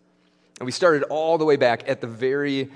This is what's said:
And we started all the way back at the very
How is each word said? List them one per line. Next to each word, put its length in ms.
And 60
we 60
started 320
all 320
the 80
way 120
back 320
at 120
the 60
very 680